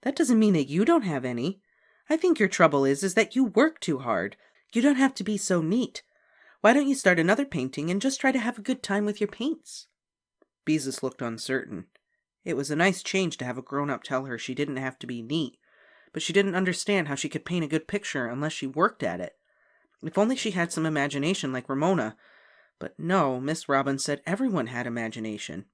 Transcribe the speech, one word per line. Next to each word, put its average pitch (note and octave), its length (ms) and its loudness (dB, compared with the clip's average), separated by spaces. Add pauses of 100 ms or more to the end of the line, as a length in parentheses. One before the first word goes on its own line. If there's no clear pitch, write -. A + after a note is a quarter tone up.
That - 140 -2
doesn't B3 220 4
mean G#3+ 160 6
that C#3+ 140 2
you D#3+ 160 2
don't D#4+ 180 4
have D3+ 220 -2
any. B2+ 360 -4 (500)
I D#4 60 2
think E4+ 220 2
your G3+ 100 4
trouble D3 360 4
is, C#3 180 2
is F#3+ 120 -2
that A3 200 2
you C4 100 4
work B3+ 360 2
too D3 180 -2
hard. G#2 380 -2 (360)
You A#3 100 0
don't C#4 140 4
have C4+ 180 4
to G3+ 100 -8
be G#3 120 -2
so F#3 260 0
neat. G3 400 -2 (580)
Why A3 120 8
don't C#4 160 4
you C#4 60 4
start F#3 240 4
another F3 260 4
painting D3 460 -4
and F#3+ 100 0
just C4+ 200 -2
try C4+ 120 2
to C4+ 60 2
have A#3+ 200 -4
a G#3 40 -16
good B3+ 200 -4
time G#3 220 -2
with G#3 160 -2
your G#3 80 -2
paints? - 580 -8 (800)
Beezus C#3 360 0
looked C3 200 -6
uncertain. A2+ 640 -4 (580)
It E3 120 -4
was C3+ 140 -4
a D3 60 -2
nice F#3 260 2
change F#3+ 360 -2
to C3 60 -8
have B2 120 -6
a C3 60 -10
grown-up C#3+ 400 -4
tell C3+ 240 -4
her B2 120 -6
she C3 160 -8
didn't C#3+ 220 -4
have C3 220 -6
to - 80 -16
be A#2+ 160 -8
neat, C3+ 340 -4 (560)
but D#3 100 -8
she - 100 -2
didn't G3 220 6
understand F#3 540 0
how D3 60 -4
she C#3 140 -4
could - 160 -6
paint F3 200 -2
a D3 40 -4
good D#3 200 -2
picture D3+ 380 -4
unless C#3 260 -4
she - 140 -8
worked D#3+ 360 0
at F2 180 -2
it. - 160 -10 (680)
If E3 160 -4
only A3+ 180 2
she A3+ 140 -4
had E3+ 220 -2
some D#3+ 120 -2
imagination C#3+ 680 -2
like B2+ 160 -6
Ramona. C#3 480 0 (640)
But - 200 -12
no, D#3 420 0
Miss D3 280 -4
Robin C#3 300 2
said C#3+ 280 -4
everyone G3 400 -2
had B2 200 -6
imagination. A2 880 -6